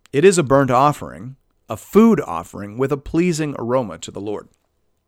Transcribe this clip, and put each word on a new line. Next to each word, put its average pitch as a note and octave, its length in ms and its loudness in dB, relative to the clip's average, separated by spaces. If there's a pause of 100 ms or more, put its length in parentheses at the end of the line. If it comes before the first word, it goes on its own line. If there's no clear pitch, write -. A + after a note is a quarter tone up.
(120)
It C#3+ 120 2
is F#3+ 140 6
a E3+ 40 0
burnt C3 300 2
offering, B2 640 -2 (320)
a A2 80 -8
food G#3+ 440 4
offering F#2+ 580 -10
with C3 120 -2
a D3 60 -2
pleasing D#3 640 -4
aroma A#2 400 -4
to - 120 -16
the G2+ 100 -14
Lord." G#2 280 -10 (600)